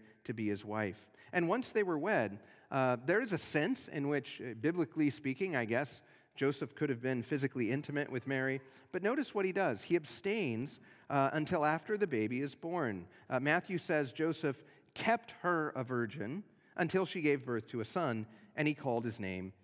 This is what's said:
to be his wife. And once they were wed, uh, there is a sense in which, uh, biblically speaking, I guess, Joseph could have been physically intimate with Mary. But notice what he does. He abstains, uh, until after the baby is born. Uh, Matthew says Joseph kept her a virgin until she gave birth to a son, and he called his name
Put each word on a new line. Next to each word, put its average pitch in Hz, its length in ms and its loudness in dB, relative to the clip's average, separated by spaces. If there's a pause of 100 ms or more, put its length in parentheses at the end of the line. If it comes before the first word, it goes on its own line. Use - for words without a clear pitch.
(240)
to 123 80 -8
be 110 140 -2
his 101 180 -2
wife. 104 440 -4 (240)
And 175 160 2
once 233 220 0
they 214 120 2
were 175 160 0
wed, 139 400 0 (320)
uh, 131 260 4 (100)
there 190 140 4
is 233 120 -2
a 156 60 0
sense 165 500 0
in 143 200 -2
which, 143 320 -2
uh, 113 200 -8
biblically 156 500 2
speaking, 147 460 -2
I 120 80 4
guess, 117 360 0 (360)
Joseph 139 380 0
could 151 160 0
have 120 120 -2
been 127 200 0
physically 127 480 0
intimate 143 400 -2
with 127 160 -4
Mary. 131 340 0 (320)
But 135 100 -4
notice 254 320 0
what 196 100 2
he 185 80 0
does. 165 300 2
He 170 140 2
abstains, 151 840 -2 (300)
uh, 139 220 4
until 156 320 0
after 165 320 2
the 202 100 2
baby 123 360 2
is 143 120 -6
born. 131 520 -2 (220)
Uh, 127 120 2
Matthew 165 380 2
says 147 340 0
Joseph 156 500 0 (320)
kept - 380 0 (100)
her 165 280 2
a 131 120 -4
virgin 123 600 -4 (340)
until 180 300 2
she 185 140 -6
gave 143 240 4
birth 120 240 -2
to 120 120 -4
a 107 40 -2
son, 117 420 -2 (280)
and 151 140 2
he 147 60 2
called 120 300 -2
his 113 140 -4
name 92 340 -4 (100)